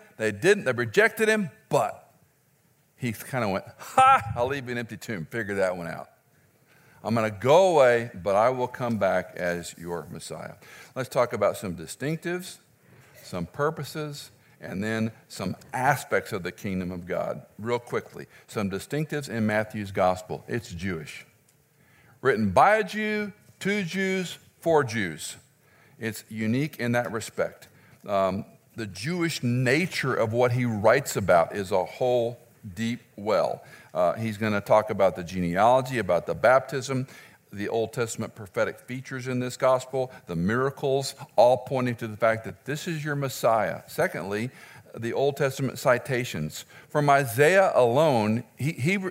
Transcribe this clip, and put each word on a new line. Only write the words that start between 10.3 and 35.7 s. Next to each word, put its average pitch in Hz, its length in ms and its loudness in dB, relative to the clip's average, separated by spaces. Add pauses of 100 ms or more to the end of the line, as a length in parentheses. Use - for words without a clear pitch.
Let's 127 160 -8
talk 123 240 0
about 98 240 0
some 92 180 -6
distinctives, 160 840 -8 (600)
some 90 220 -8
purposes, 147 840 -6 (320)
and 85 200 -8
then 110 300 -2 (160)
some - 280 -8 (180)
aspects 127 580 0
of 95 100 -6
the 90 100 -4
kingdom 92 380 -6
of 90 160 -10
God. 85 380 -4 (140)
Real 117 200 -4
quickly, - 480 -8 (200)
some 101 240 -4
distinctives 143 580 -4
in 113 180 -2
Matthew's 107 460 -2
gospel. 92 560 0
It's 117 240 -6
Jewish. 82 540 -8 (960)
Written 110 300 2
by 180 240 6
a 214 80 0
Jew, 208 500 -4 (260)
to 202 240 -2
Jews, 190 540 -4 (200)
for 160 240 4
Jews. 104 540 -6 (600)
It's 113 320 -8
unique 113 480 -2
in 120 140 -2
that 120 200 0
respect. - 560 -6 (380)
Um, 98 400 0 (280)
the 113 120 -8
Jewish 151 560 -4
nature 131 720 0
of 110 180 0
what 123 200 4
he 123 120 0
writes 117 520 4
about 90 380 4
is 98 180 -4
a 92 120 2
whole 120 540 0 (360)
deep 113 260 -4 (140)
well. 95 480 0 (320)
Uh, 85 200 2
he's 110 240 -4
gonna 107 220 0
talk 107 300 4
about 98 240 4
the 92 80 -8
genealogy, 101 760 2